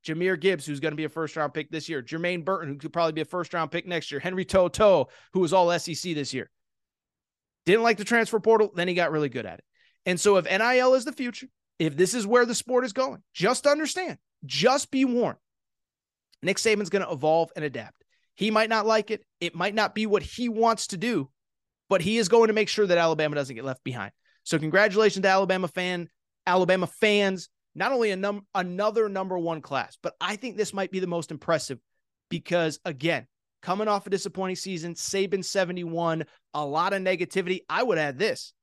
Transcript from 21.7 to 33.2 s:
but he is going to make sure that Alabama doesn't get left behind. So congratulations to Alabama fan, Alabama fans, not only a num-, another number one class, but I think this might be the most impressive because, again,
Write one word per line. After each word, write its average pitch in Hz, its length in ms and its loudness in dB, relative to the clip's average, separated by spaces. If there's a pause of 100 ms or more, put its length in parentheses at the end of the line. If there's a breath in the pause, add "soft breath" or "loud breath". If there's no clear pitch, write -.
but 190 120 2
he 208 160 0
is 202 120 0
going 226 180 6
to 220 60 2
make 214 160 2
sure 208 180 2
that 175 100 4
Alabama 156 380 2
doesn't 135 200 -4
get 117 100 -10
left 131 180 -8
behind. 117 300 -8 (300)
So - 160 -2
congratulations 190 640 2
to 196 60 4
Alabama 185 380 2
fan, 180 420 -6 (380)
Alabama 180 400 2
fans, 202 640 2 (260)
not 196 160 -2
only 233 200 2
a 185 40 -2
num-, 202 400 -4
another 202 520 0
number 190 300 -4
one 165 240 -4
class, - 400 -6
but - 180 -8
I 202 180 -4
think 214 200 -10
this 208 160 -2
might 190 180 -4
be 190 80 -4
the 185 80 -2
most 170 220 -6
impressive 147 500 -4 (500)
because, 170 540 -2
again, 143 440 -4 (340)